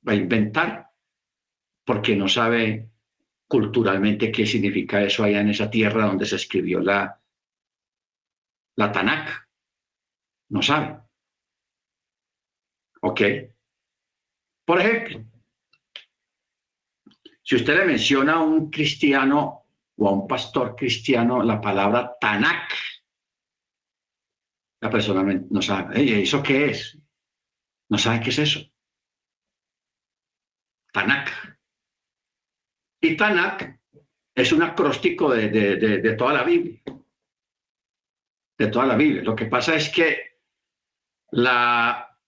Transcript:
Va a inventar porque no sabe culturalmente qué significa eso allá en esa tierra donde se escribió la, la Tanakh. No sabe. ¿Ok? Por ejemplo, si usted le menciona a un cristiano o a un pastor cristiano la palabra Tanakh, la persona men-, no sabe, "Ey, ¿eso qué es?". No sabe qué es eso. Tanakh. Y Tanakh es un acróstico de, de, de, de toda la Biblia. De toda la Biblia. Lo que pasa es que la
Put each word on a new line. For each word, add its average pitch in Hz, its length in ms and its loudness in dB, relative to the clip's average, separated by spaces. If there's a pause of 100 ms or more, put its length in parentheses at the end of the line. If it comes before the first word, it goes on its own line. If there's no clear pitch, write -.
Va 110 60 2
a - 20 4
inventar 107 720 -2 (960)
porque 110 300 0
no 98 140 0
sabe 113 640 0 (560)
culturalmente 104 840 0
qué 107 140 0
significa 101 560 -2
eso 101 220 0
allá 104 180 2
en 107 80 2
esa 104 200 -2
tierra 110 360 2
donde 95 200 0
se 92 120 -4
escribió 87 420 -2
la, 98 420 -2 (1600)
la 104 140 0
Tanakh. 123 580 -4 (1000)
No 101 100 0
sabe. - 360 0 (2000)
¿Ok? 92 200 -2 (1400)
Por 175 140 2
ejemplo, 220 460 -2 (2250)
si - 120 0
usted 123 240 2
le 190 60 2
menciona 139 500 2
a 160 80 2
un 156 260 2
cristiano 143 960 0 (320)
o 104 100 2
a 98 60 2
un 98 140 -2
pastor 127 480 -4
cristiano 123 680 0
la 110 160 0
palabra 101 600 0
Tanakh, 107 520 -2 (2000)
la 107 80 -4
persona 104 340 0
men-, 95 260 -2
no 101 120 0
sabe, 95 380 -2
"Ey, 117 220 2
¿eso 139 220 0
qué 135 260 2
es?". - 280 -10 (920)
No 104 80 0
sabe 113 240 0
qué 117 80 -4
es 123 100 -2
eso. 151 220 0 (2250)
Tanakh. - 680 -4 (1400)
Y 160 140 2
Tanakh 190 640 0 (560)
es 127 160 2
un 160 100 4
acróstico 170 720 0
de, 107 160 2
de, 101 280 2
de, 107 220 2
de 110 160 0
toda 123 180 0
la 143 100 0
Biblia. - 380 0 (1800)
De 110 100 0
toda 131 180 2
la 123 100 2
Biblia. 135 280 2
Lo 110 120 -2
que 113 100 -4
pasa 123 300 0
es - 140 -2
que - 500 0 (920)
la 120 840 0 (100)